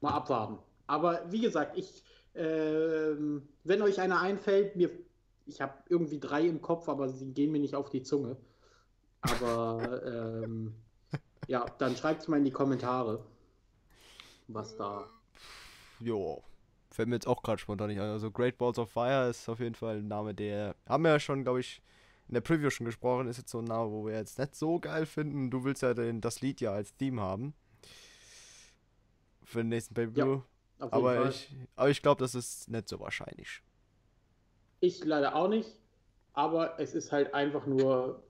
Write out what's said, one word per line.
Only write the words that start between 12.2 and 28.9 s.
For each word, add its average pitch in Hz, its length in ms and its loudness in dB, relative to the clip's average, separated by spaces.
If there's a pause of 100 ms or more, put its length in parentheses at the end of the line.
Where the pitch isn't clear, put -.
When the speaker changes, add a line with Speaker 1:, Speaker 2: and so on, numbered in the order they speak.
Speaker 1:
mal 156 100 2
in 143 80 6
die 135 60 2
Kommentare, 123 720 0 (1200)
was 110 280 -8
da 101 320 -6 (920)
Speaker 2:
Jo, 101 420 -2 (480)
fällt - 200 -2
mir 120 60 2
jetzt - 120 -4
auch 123 160 0
grad 107 180 0
spontan 104 280 -4
nicht 104 120 -4
ein. 104 80 -2
Also 107 220 -4
Great 123 260 0
Balls 123 220 2
of 117 100 -2
Fire 127 400 2
ist - 180 -6
auf 117 120 -6
jeden 117 160 -4
Fall 110 240 -4
ein 104 80 -6
Name, 104 260 -4
der 104 420 -4 (120)
haben 143 160 4
wir 165 80 8
ja 147 80 8
schon, 139 240 -2
glaub 127 140 2
ich, - 240 -6 (460)
in 127 60 -8
der 120 80 2
Preview 151 300 2
schon - 140 -6
gesprochen, 123 420 0
ist 120 100 -6
jetzt - 140 -14
so 120 80 -4
ein 117 60 -4
Name, 113 260 0
wo 107 140 -4
wir 107 100 -2
jetzt 107 240 -6
nicht 139 160 -4
so 165 240 0
geil 156 260 -2
finden. 143 460 -2
Du 127 120 -2
willst 135 200 0
ja 123 100 4
den, 117 280 -2
das 117 200 -4
Lied 135 200 -2
ja 113 120 0
als 104 220 -6
Theme 131 260 -2
haben. 101 320 -2 (1900)